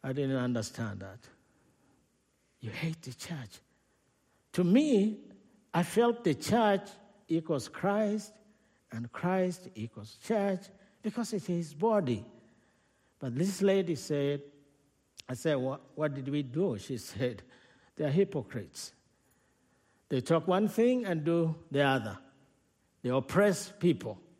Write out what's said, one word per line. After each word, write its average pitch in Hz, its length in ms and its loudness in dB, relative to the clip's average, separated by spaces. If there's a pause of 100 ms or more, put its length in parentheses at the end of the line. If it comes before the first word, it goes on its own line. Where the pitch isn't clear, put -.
I 135 80 -4
didn't 135 240 0
understand 117 640 -2
that. 98 200 -14 (1400)
You 113 120 -10
hate 160 320 -6
the 127 100 -12
church. 131 480 -12 (920)
To 180 120 4
me, 214 540 6 (540)
I 170 100 4
felt 233 420 2
the 165 80 4
church 202 560 2 (400)
equals 160 400 -2
Christ, 208 640 -2 (580)
and 117 220 -8
Christ 185 600 -2
equals 110 420 -12 (100)
church, 196 360 0 (380)
because 220 300 -6
it 190 120 -4
is - 40 -12
His 170 260 -4
body. 156 520 0 (920)
But 123 160 -8
this 185 280 -2
lady 190 340 2
said, 143 460 -2 (880)
I 127 60 -6
said, 151 200 0
"What, 131 240 -4 (160)
what 151 180 -2
did 135 140 -8
we 147 160 -2
do?" 135 340 -2
She 120 200 -8
said, 113 460 -6 (520)
"They - 80 -4
are - 80 0
hypocrites. 139 800 -2 (1160)
They 127 120 2
talk 160 260 2
one 190 200 4
thing 240 380 4
and 165 180 -2
do 165 320 2 (160)
the 139 100 2
other. 127 380 2 (840)
They 123 80 -4
oppress 165 680 2
people. 120 400 0 (200)